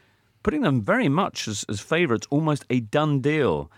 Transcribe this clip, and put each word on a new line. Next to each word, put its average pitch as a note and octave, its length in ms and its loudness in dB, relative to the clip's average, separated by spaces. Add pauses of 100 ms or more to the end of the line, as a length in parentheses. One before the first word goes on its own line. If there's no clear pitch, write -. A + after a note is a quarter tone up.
(440)
putting D4 200 -2
them C#3 200 2
very G#3+ 240 2
much D#3+ 400 -2
as, G#2+ 220 -6
as G2+ 100 -6
favourites, D#3+ 500 0
almost D3+ 400 0
a B2+ 120 2
done D3 400 0
deal A#2 560 0